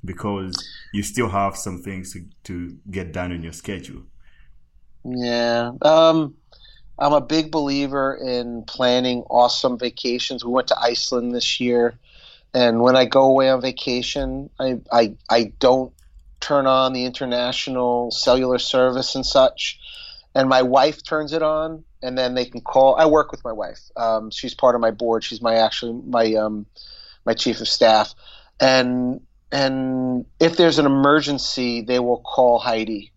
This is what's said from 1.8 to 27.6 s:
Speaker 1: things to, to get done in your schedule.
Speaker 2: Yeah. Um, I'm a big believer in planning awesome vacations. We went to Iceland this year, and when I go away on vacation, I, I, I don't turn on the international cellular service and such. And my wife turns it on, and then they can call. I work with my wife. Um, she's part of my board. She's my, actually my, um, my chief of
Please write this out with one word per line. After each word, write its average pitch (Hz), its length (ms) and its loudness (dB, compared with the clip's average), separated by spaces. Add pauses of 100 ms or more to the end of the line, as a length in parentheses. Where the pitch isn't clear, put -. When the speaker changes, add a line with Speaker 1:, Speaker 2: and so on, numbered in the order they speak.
Speaker 1:
things 95 320 -12
to, 87 100 -16 (200)
to 87 340 -12 (140)
get 92 200 -8
done 90 200 -6
in 85 100 -8
your 80 120 -12
schedule. - 500 -14 (1000)
Speaker 2:
Yeah. 120 680 -2 (100)
Um, 160 540 4 (640)
I'm 143 140 2
a 147 80 4
big 156 320 -2
believer 139 640 -2
in 120 480 -6
planning 123 680 0
awesome 123 480 2
vacations. 120 680 -6
We 120 60 -4
went 123 180 0
to - 100 0
Iceland 120 560 -2
this - 240 -4
year, 120 400 0 (540)
and 120 260 2
when 123 160 6
I 131 80 6
go 135 220 4
away 135 240 4
on 131 100 2
vacation, 131 1000 -6
I, 127 220 -4 (100)
I, 117 260 2 (140)
I 113 300 2
don't 131 320 2 (480)
turn 139 280 0
on 131 260 2
the 123 100 -4
international 123 1080 -4
cellular 127 480 2
service 127 540 0
and 135 120 -6
such. - 520 2 (560)
And 135 140 2
my 131 140 4
wife 135 420 2
turns 156 300 -4
it 160 100 0
on, 156 400 -4 (180)
and 127 160 -6
then 127 160 0
they 127 120 -2
can 123 160 -14
call. 131 340 4
I 160 120 6
work 151 220 4
with - 140 -14
my 120 80 -8
wife. 107 300 -10 (160)
Um, 110 340 -2
she's 120 220 -10
part 123 220 4
of 120 40 0
my 113 120 2
board. 113 340 -2
She's 110 160 -10
my, 113 140 0
actually 117 520 0
my, 117 280 2
um, 107 300 -4 (600)
my 113 80 0
chief 113 260 -2
of 110 80 -6